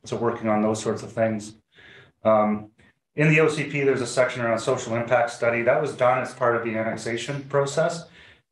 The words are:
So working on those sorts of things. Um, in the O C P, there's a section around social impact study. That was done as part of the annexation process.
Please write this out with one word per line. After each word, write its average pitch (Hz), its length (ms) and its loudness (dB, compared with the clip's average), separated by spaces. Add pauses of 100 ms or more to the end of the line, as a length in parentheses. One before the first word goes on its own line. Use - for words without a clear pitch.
So 117 120 -6
working 113 320 -2
on 107 140 2
those 110 180 0
sorts 107 220 -4
of 104 80 -14
things. 110 460 -2 (680)
Um, 107 480 2 (460)
in 151 120 4
the 156 120 6
O 156 80 4
C 151 160 -2
P, 143 160 -4
there's 135 220 2
a 120 40 -2
section 123 340 0
around 117 200 0
social 120 340 -2
impact 120 360 0
study. 117 320 -2
That 139 200 2
was 135 140 -6
done 127 240 2
as - 120 -8
part 120 220 0
of 113 80 0
the 110 160 -4
annexation 113 680 -6
process. 160 560 0 (480)